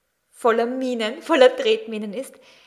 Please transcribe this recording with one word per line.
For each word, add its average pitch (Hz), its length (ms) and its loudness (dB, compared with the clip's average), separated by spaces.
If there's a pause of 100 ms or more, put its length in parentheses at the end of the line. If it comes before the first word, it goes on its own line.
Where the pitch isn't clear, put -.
(300)
voller 233 380 0
Minen, 247 560 -6
voller 262 320 6
Tretminen 220 580 -4
ist, 262 220 -12 (320)